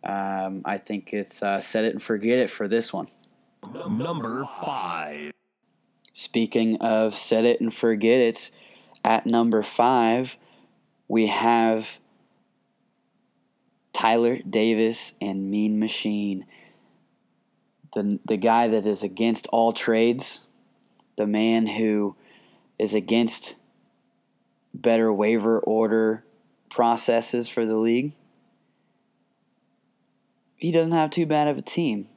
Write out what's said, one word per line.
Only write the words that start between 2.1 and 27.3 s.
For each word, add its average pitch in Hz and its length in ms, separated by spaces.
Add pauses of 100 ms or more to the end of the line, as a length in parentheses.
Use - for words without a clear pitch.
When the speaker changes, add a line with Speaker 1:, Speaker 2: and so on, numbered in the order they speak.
Speaker 1:
it 113 100
for - 180
this 113 260
one. 87 160 (640)
Speaker 2:
Num-, 104 260
number 139 460 (160)
five. 78 720 (920)
Speaker 1:
Speaking 113 560
of 110 340
set 113 300
it 120 160
and 113 120
forget 113 460
it, 117 320 (540)
at 110 220
number 117 360
five, 120 760 (680)
we 110 200
have 113 760 (1900)
Tyler 117 460
Davis 113 840
and 98 300
Mean 107 280
Machine. 104 680 (1500)
The, 101 320
the 107 140
guy 117 300
that 107 180
is 104 160
against 110 460
all 117 260
trades, 117 720 (680)
the 107 100
man 110 400
who 107 500 (640)
is 107 160
against 110 600 (1160)
better 113 400
waiver 110 480
order 110 640 (460)
processes 117 800